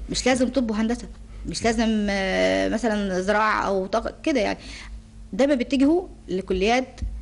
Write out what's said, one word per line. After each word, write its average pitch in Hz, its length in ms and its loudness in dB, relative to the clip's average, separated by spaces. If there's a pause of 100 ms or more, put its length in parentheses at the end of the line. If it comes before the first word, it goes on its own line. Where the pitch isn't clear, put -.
(100)
مش - 160 -2
لازم 254 220 4
طب 240 220 0
وهندسة، 220 380 -2 (380)
مش 160 180 -6
لازم، 220 460 2
آه، 190 580 2
مثلًا 208 520 0
زراعة 208 460 2
أو 190 200 0
طاقة 226 360 -2
كده 285 180 2
يعني. 196 180 0 (720)
دايمًا 277 220 4
بيتجهوا 277 480 4 (260)
لكليات 196 720 0 (220)